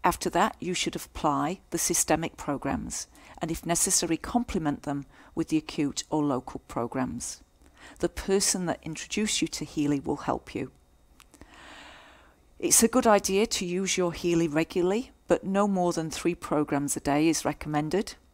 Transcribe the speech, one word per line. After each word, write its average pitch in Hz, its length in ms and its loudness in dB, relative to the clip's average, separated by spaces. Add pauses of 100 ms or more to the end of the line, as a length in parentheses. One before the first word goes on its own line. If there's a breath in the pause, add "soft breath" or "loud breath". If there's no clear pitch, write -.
After 175 280 0
that, 185 280 2
you 180 140 -4
should - 240 -2
apply 147 640 -2 (100)
the 170 80 -2
systemic - 580 0
programs, - 720 -4 (340 loud breath)
and 165 80 -4
if 165 160 -6
necessary, 165 500 2
complement 165 680 -2
them 143 200 -4 (300 loud breath)
with 165 140 -2
the 156 100 2
acute - 500 -2
or 156 140 0
local 131 460 -2
programs. - 760 -4 (560 loud breath)
The 175 100 0
person 190 580 0
that - 160 -4
introduced 208 600 -2
you 165 60 -2
to - 160 -8
Healy 147 360 0
will 151 160 -2
help - 380 -4
you. 131 180 -6 (1900 loud breath)
It's - 240 4
a 226 60 6
good 254 180 4
idea 202 400 4
to - 200 -4
use 180 320 0
your 175 140 2
Healy 170 360 2
regularly, 180 600 0 (160)
but - 180 2
no 196 220 2
more 180 260 2
than 160 180 -2
three 175 240 -2
programs 147 640 -2
a - 40 -6
day 151 280 2
is 156 160 0
recommended. 151 680 -2 (200)